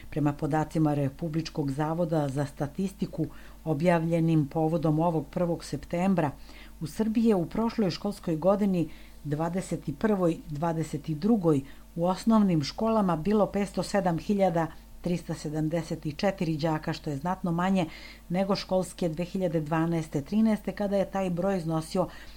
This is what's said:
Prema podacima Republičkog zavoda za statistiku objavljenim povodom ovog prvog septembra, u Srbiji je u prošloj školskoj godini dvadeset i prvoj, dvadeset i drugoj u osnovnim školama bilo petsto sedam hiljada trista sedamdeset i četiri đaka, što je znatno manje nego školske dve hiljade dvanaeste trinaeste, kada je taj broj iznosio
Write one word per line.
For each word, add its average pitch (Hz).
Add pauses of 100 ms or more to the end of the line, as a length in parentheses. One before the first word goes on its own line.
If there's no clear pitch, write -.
(100)
Prema 147
podacima 151
Republičkog 147
zavoda 156
za 139
statistiku 160 (380)
objavljenim 165
povodom 160
ovog 160
prvog 175
septembra, 170 (500)
u 160
Srbiji 220
je 226
u 170
prošloj 220
školskoj 185
godini 185 (360)
dvadeset 165
i 139
prvoj, 185 (120)
dvadeset 156
i 160
drugoj 165 (340)
u 170
osnovnim 185
školama 208
bilo 196
petsto 196
sedam 175
hiljada 180 (340)
trista 170
sedamdeset 156
i 147
četiri 190
đaka, 156
što -
je 143
znatno 180
manje 180 (420)
nego 190
školske 185
dve 160
hiljade 170
dvanaeste 160
trinaeste, 214
kada 202
je 185
taj 190
broj 185
iznosio 160 (280)